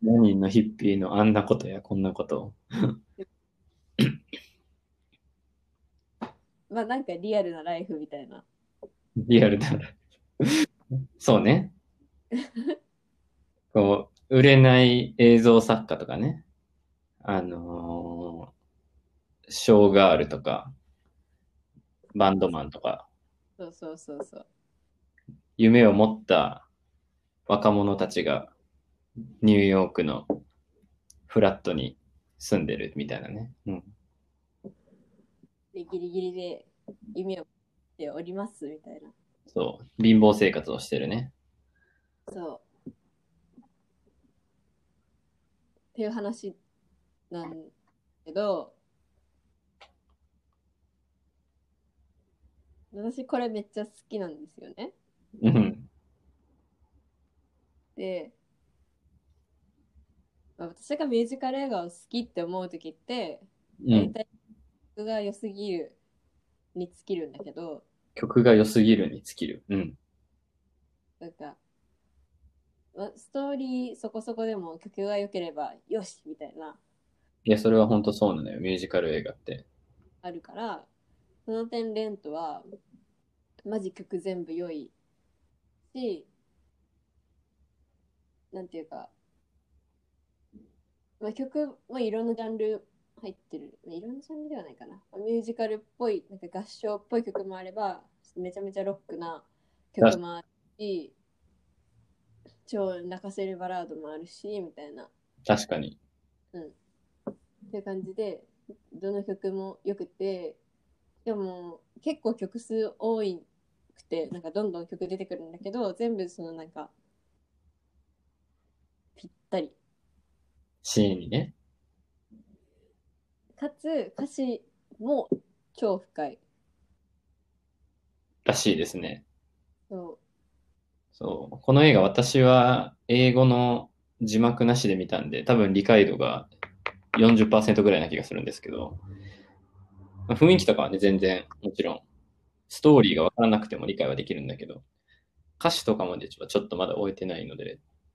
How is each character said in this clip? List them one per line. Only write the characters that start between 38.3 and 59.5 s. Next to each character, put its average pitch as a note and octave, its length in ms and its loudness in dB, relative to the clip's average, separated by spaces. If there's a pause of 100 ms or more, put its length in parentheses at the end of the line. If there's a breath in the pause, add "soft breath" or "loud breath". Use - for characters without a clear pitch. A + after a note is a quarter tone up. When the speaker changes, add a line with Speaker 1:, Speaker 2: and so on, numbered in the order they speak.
Speaker 2:
ま G3+ 160 -8
す - 200 -14
み D#3 100 -14
た D#3 120 -20
い D#3 100 -20
な。 D3+ 120 -20 (340)
Speaker 1:
そ - 360 -6
う。 - 200 -8
貧 A2 160 8
乏 G#2+ 160 8
生 G#2 160 2
活 D#2 200 -6
を - 80 -6
し - 100 -14
て C2 100 -4
る C2+ 100 -4
ね。 A#2+ 240 -8 (960)
Speaker 2:
そ - 320 -12 (260)
う。 - 40 -18
っ - 20 -16 (3000)
て A#3 80 -8
い G#3+ 40 -4
う G#3+ 40 -6
話 A3 460 -8 (720)
な E3+ 140 -12
ん D#3+ 260 -18 (540)
け D#3+ 80 -16
ど、 F#3+ 420 -6 (4000)
私 A#3+ 340 -12
こ B3+ 140 -4
れ A#3+ 80 -4
め G#3+ 120 -8
っ G#3 80 -14
ち - 120 -12
ゃ G#3 60 -10
好 - 60 -20 (160)
き A3 120 -8
な F3+ 80 -8
ん D3+ 120 -16
で D3+ 80 -20
す - 140 -20
よ - 140 -20
ね。 C4 160 -14 (500)
Speaker 1:
う A2+ 80 4
ん。 G#2+ 400 0 (2000)
Speaker 2:
で、 F#3 360 -10 (2250)